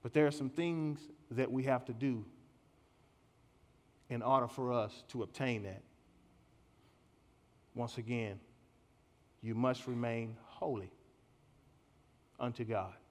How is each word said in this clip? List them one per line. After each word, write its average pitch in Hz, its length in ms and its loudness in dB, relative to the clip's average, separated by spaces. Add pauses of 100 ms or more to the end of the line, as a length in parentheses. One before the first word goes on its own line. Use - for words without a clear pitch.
But 117 120 -8
there 151 120 8
are 143 60 6
some 139 180 -2
things 160 500 0 (320)
that 123 200 2
we 131 120 0
have 131 220 4
to 123 80 -6
do 117 300 0 (1900)
in 120 120 -2
order 127 260 6
for 123 240 -2
us 110 380 0
to 120 140 -4
obtain 117 400 -2
that. 98 180 -8 (1900)
Once 120 240 -4
again, 113 420 -2 (1000)
you 113 140 -2
must 123 320 2
remain 117 580 -2
holy 107 460 -4 (1500)
unto 120 240 -4
God. 101 300 -2 (180)